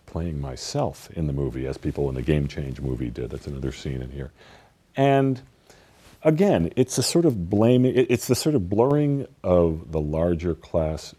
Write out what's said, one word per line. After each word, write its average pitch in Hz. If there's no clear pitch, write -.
playing 82
myself 71
in 85
the 71
movie, 65
as 65
people 71
in 65
the 65
Game 73
Change 69
movie 64
did? 62
That's -
another 67
scene 65
in 64
here. 67
And 135
again, 156
it's -
a 131
sort 170
of 104
blaming, 120
it, 127
it's 120
the 127
sort 151
of 92
blurring 139
of 85
the 80
larger 80
class 78